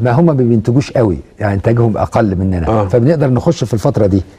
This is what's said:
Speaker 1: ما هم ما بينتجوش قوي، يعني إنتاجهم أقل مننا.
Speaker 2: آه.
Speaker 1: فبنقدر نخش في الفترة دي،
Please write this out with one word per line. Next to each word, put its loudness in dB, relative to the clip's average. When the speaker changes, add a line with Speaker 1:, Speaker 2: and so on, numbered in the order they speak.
Speaker 1:
ما 0
هم 4
ما 2
بينتجوش 0
قوي، 0
يعني -2
إنتاجهم 0
أقل -2
مننا. -2
Speaker 2:
آه. 0
Speaker 1:
فبنقدر 2
نخش -2
في -6
الفترة 0
دي، 2